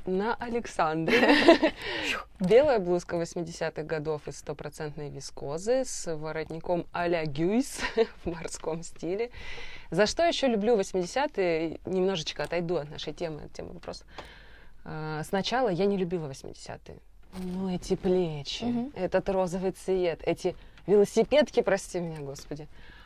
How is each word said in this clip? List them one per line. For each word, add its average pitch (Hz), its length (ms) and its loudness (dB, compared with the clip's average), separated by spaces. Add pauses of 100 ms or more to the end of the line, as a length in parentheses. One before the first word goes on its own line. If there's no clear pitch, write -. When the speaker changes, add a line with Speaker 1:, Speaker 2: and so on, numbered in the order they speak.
Speaker 1:
на 196 280 0
Александре 226 1000 2 (640)
Speaker 2:
<laughs> - 420 -6
Speaker 1:
белая 233 380 8
блузка 175 380 0
восьмидесятых 165 680 -4
годов 156 420 -4
из 143 100 -12
стопроцентной 151 720 -8
вискозы 165 760 -2
с 175 300 -6
воротником 160 760 -4
а-ля 175 320 0
Гюйс 165 560 0 (160)
<laughs> - 280 2
в - 20 -2
морском 165 560 -6
стиле. 196 480 -4 (600)
За 311 160 4
что 330 180 0
еще 330 240 2
люблю 226 280 4
восьмидесятые? 185 1120 0
Немножечко 185 580 0
отойду 170 320 -2
от 147 140 -4
нашей 147 240 -10
темы, 156 300 -6
от - 80 -14
темы - 200 -12
вопроса. 175 320 -12 (800)
А, 156 400 -6
сначала 220 460 0
я 180 160 2
не 202 100 2
любила 175 320 -2
восьмидесятые. - 720 -14 (380)
Ну, 185 380 -4
эти 180 220 0
плечи, 180 680 0
Speaker 2:
Мгм. 240 300 -2
Speaker 1:
этот 185 340 0
розовый 185 440 0
цвет, 180 520 0
эти 170 300 0 (320)
велосипедки, 220 760 6
прости 190 380 0
меня, 160 200 -6
Господи. 143 480 -10 (380)